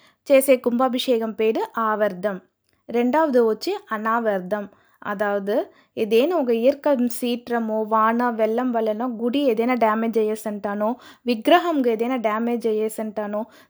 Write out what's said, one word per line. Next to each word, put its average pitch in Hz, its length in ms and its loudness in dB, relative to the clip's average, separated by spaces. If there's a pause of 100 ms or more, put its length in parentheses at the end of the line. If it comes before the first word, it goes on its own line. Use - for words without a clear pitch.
(320)
చేసే 269 240 6
కుంభాభిషేకం 240 760 0
పేరు 226 500 -2
ఆవర్ధం. 208 600 -2 (500)
రెండవది 247 500 2
వచ్చి 226 380 0 (140)
అనావర్ధం. 208 760 -2 (380)
అదావదు, 202 600 -2 (320)
ఏదైనా 226 380 2
ఒక 262 140 0
ఇయర్కం 247 580 2
సీట్రమో, 233 760 -4
వాన, 220 480 2
వెల్లం 226 420 0
వలన 220 340 -2
గుడి 233 320 -2
ఏదైనా 247 360 2
డ్యామేజ్ 226 440 0
అయ్యేసంటానో, 214 760 -2 (300)
విగ్రహంకి 285 640 2
ఏదైనా 233 260 -2
డ్యామేజ్ 226 500 -2
అయ్యేసంటానో, 214 760 -4 (260)